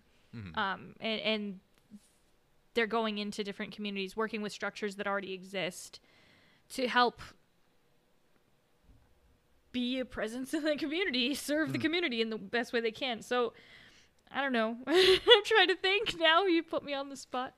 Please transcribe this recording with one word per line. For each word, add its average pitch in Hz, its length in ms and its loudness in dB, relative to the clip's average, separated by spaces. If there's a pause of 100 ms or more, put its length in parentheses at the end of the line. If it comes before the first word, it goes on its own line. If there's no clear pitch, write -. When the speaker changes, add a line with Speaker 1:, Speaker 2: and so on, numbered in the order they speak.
(360)
Speaker 1:
Mm-hmm. 98 240 -10
Speaker 2:
Um, - 400 -6
and, 220 220 -4
and 208 380 -4 (1160)
they're 233 100 2
going 220 320 -2
into 208 260 -6
different 202 320 -8
communities, 196 400 -6
working 214 280 -4
with 208 80 -4
structures 202 460 -6
that 202 100 -4
already 196 260 -2
exist 185 640 -8 (680)
to 262 180 -2
help 233 340 2 (2500)
be 247 280 -2
a 247 60 -2
presence 233 480 -6
in 302 100 -2
the 302 120 2
community, 285 580 0
serve 294 400 0
the 285 60 -2
Speaker 1:
Mm. - 20 -2
Speaker 2:
community 311 400 0
in 226 80 0
the 220 80 -6
best 233 340 -4
way 240 100 0
they 226 100 0
can. 233 320 -6
So, 247 300 0 (800)
I 262 100 -4
don't 277 120 0
know. 226 280 0
<laughs> 262 60 -10
I'm 381 580 8
trying 392 240 6
to 370 60 2
think 381 440 0
now. 320 260 6
You 339 160 4
put 320 220 -6
me 285 100 -8
on 277 160 -6
the 269 80 -14
spot. - 400 -8